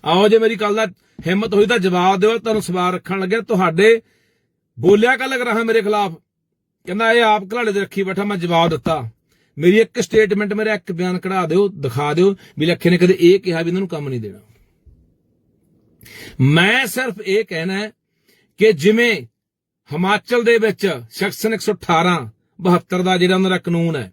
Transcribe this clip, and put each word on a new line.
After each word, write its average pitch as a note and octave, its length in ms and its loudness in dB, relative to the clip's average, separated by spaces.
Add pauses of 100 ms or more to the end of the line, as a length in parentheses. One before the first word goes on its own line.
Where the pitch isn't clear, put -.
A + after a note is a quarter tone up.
ਆਓ F#3 240 4
ਜੇ A3 120 6
ਮੇਰੀ A3 160 2
ਕੱਲ G#3 200 -4
ਦਾ A3 100 0 (420)
ਹਿੰਮਤ G3 260 -2
ਹੋਈ G#3 120 4
ਤਾਂ A#3+ 140 0
ਜਵਾਬ F#3 400 0
ਦਿਓ, A3 180 2
ਤੁਹਾਨੂੰ A3 240 -2
ਸਵਾਲ F3+ 320 -2
ਰੱਖਣ F#3+ 260 -8
ਲੱਗਿਆ। F#3+ 220 -4
ਤੁਹਾਡੇ G3 600 2 (760)
ਬੋਲਿਆ G#3 400 4
ਕੱਲ C4 200 -6
ਗਰਾਹਾਂ A#3 280 -2
ਮੇਰੇ A3+ 160 2
ਖਿਲਾਫ, G3+ 320 -2 (720)
ਕਹਿੰਦਾ A3 260 -2
"ਇਹ A#3 120 4
ਆਪ G#3+ 200 2
ਘਲਾੜੇ A3 280 -4
ਤੇ G3+ 80 -2
ਰੱਖੀ G3 240 -4
ਬੈਠਾ।" F#3+ 200 -4
ਮੈਂ G#3 140 -4
ਜਵਾਬ E3+ 320 0
ਦਿੱਤਾ, D3 400 -4 (480)
ਮੇਰੀ F3+ 220 4
ਇੱਕ A3+ 220 0
ਸਟੇਟਮੈਂਟ, G#3 520 0
ਮੇਰਾ G#3+ 200 -2
ਇੱਕ - 180 -8
ਬਿਆਨ F3+ 280 -4
ਕਢਾ F#3 260 -4
ਦਿਓ, F#3 220 2
ਦਿਖਾ D3 460 -4
ਦਿਓ F#3+ 220 2 (240)
ਵੀ D#3 60 0
ਲੱਖੇ E3+ 240 0
ਨੇ F3 80 4
ਕਦੇ F3+ 220 4
ਇਹ F3+ 200 6
ਕਿਹਾ E3 220 -4
ਵੀ E3 80 -4
ਇਹਨਾਂ F#3 120 -2
ਨੂੰ F#3+ 60 -6
ਕੰਮ C#3+ 220 -8
ਨਹੀਂ B2 100 -6
ਦੇਣਾ। G2+ 200 -12 (2000)
ਮੈਂ F#3 440 2
ਸਿਰਫ A3+ 360 -6
ਇਹ G3 240 -2
ਕਹਿਣਾ F3 280 -6
ਹੈ G#3 180 -6 (680)
ਕਿ G#3+ 160 4
ਜਿਵੇਂ G#3+ 380 2 (800)
ਹਿਮਾਚਲ G#3 520 -2
ਦੇ A#3 140 4
ਵਿੱਚ G3+ 300 0 (240)
ਸੈਕਸ਼ਨ G#3 420 -4
ਇੱਕ G3 80 -8
ਸੌ G#3+ 120 -2
ਅਠਾਰਾਂ E3+ 460 0 (420)
ਬਹੱਤਰ F3+ 400 0
ਦਾ F#3 160 0
ਜਿਹੜਾ F#3 180 2
ਉਹਨਾਂ F#3+ 140 0
ਦਾ F#3 80 -2
ਕਾਨੂੰਨ E3+ 380 -2
ਹੈ G#2+ 180 -8